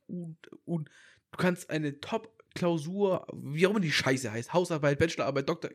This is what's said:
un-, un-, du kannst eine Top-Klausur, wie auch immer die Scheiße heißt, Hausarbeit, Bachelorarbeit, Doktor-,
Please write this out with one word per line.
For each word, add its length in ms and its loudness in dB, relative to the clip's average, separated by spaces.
un-, 280 -8
un-, 220 -4
du 60 -12
kannst 320 0
eine 320 -4
Top-Klausur, 1300 -2
wie 320 2
auch 60 6
immer 80 2
die 120 2
Scheiße 400 2
heißt, 220 -6
Hausarbeit, 460 2
Bachelorarbeit, 480 0
Doktor-, 280 -2